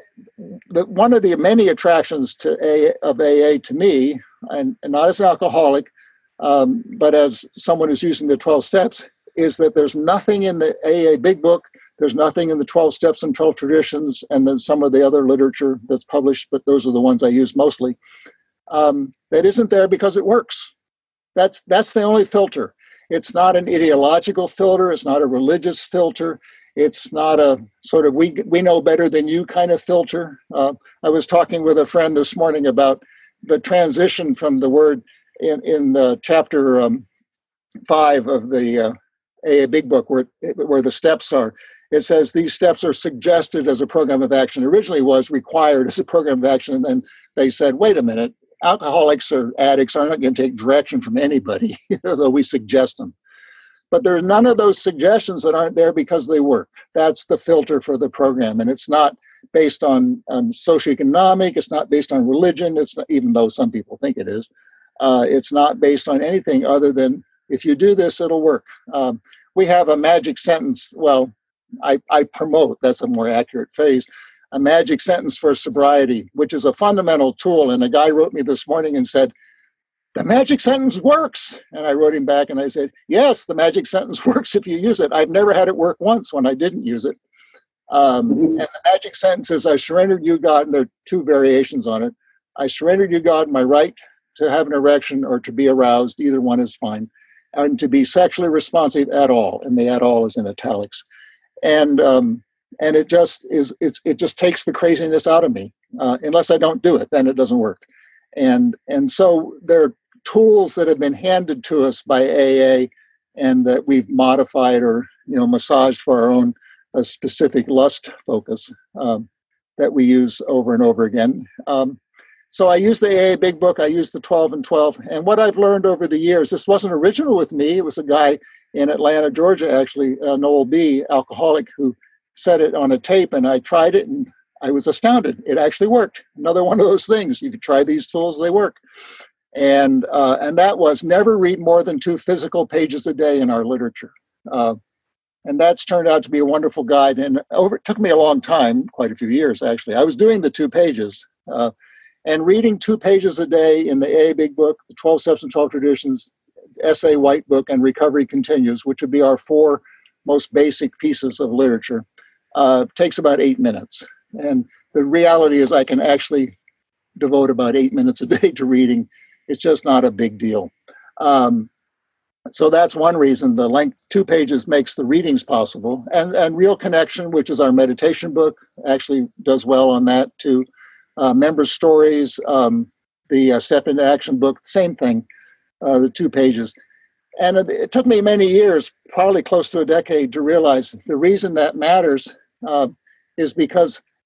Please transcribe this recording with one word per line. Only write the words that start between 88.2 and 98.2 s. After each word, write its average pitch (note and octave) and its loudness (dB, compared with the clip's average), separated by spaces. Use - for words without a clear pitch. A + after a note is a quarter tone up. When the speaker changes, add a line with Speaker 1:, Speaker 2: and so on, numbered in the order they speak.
Speaker 2:
Mm-hmm. D#3+ 0
Speaker 1:
and D#3 -6
the - 0
magic - -2
sentence F#3+ -2
is, D#3 -2
"I D#3 2
surrendered F3+ 0
you, E3 2
God," D3+ 2
and C#3+ -6
there C#3 2
are A#2 -12
two F#3 -4
variations C3+ 2
on A2 -4
it. E3+ -6
"I C#3 -6
surrendered F3+ 0
you, E3+ 0
God, D#3+ 2
my C3+ 0
right D3 2
to D3 -2
have D3+ 0
an D3 -8
erection C#3 0
or B2+ -4
to - -14
be C3+ 0
aroused, B2 2
either C#3 -2
one B2 0
is A#2 -6
fine, G#2+ -10
and D3 -2
to C#3+ -2
be C3 2
sexually F3+ 0